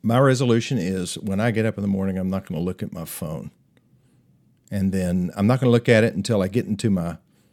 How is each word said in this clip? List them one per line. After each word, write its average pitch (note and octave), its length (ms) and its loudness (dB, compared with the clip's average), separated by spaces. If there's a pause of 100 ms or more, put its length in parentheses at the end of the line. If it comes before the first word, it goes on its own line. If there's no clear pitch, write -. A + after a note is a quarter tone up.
My A2+ 160 4
resolution B2+ 580 4
is F2+ 380 -4
when G2 240 -4
I A#2 120 2
get A2 140 0
up G#2+ 120 -2
in - 40 -6
the G2+ 60 -2
morning, F#2+ 300 -2
I'm F#2 120 -2
not F#2+ 160 -4
gonna E2+ 160 -6
look F#2 220 -6
at - 100 -10
my E2 120 -10
phone. D#2+ 460 -10 (1160)
And F#2+ 220 -2
then F2+ 440 0
I'm G2+ 120 0
not B2+ 120 2
gonna B2+ 120 2
look A#2 180 2
at A2 140 6
it A#2 100 0
until G2+ 280 0
I F#2 60 0
get A2 180 -2
into G#2+ 240 -2
my, E2+ 280 -2 (340)